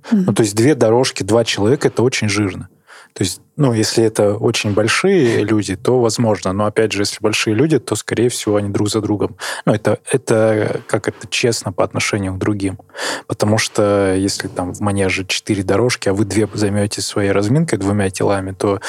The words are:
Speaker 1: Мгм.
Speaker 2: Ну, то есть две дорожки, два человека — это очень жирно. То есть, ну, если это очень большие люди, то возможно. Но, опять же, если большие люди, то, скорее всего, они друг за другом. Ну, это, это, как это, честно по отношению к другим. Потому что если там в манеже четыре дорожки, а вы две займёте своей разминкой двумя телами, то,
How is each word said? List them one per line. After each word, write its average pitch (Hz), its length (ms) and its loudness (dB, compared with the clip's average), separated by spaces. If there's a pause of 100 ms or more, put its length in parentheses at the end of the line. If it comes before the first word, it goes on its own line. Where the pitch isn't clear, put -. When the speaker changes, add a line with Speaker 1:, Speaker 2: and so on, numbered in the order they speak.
(120)
Speaker 1:
Мгм. 196 140 4
Speaker 2:
Ну, 120 80 2
то - 100 2
есть 104 120 -2
две 127 200 4
дорожки, 120 480 2
два 110 200 2
человека — 117 440 0
это 107 160 0
очень 123 240 0
жирно. 98 400 -4 (440)
То - 120 -2
есть, - 160 -6 (160)
ну, 139 160 2
если 110 320 2
это 104 320 2
очень 113 360 0
большие 113 680 2
люди, 104 320 0
то 123 260 2
возможно. 110 520 0
Но, 104 140 -2
опять 107 260 0
же, 101 100 -2
если - 180 -4
большие 107 360 0
люди, 147 240 2
то, - 160 -4
скорее 113 320 0
всего, 107 260 -2
они 104 140 0
друг 101 200 -2
за 107 120 0
другом. 101 360 -2 (300)
Ну, 139 80 4
это, 107 240 0 (140)
это, 110 760 0
как 110 220 -2
это, - 200 -10
честно - 440 -2
по 101 100 -2
отношению 98 520 -2
к 98 40 -8
другим. 98 400 -2 (480)
Потому 107 320 0
что 101 580 2
если 95 300 -2
там 90 260 -6
в - 80 -10
манеже 95 460 0
четыре 98 380 -4
дорожки, 101 440 0
а 98 60 2
вы 104 100 0
две 101 300 0
займёте 101 480 -2
своей 98 300 -2
разминкой 107 480 2
двумя 98 300 0
телами, 98 420 -2
то, 101 260 0 (100)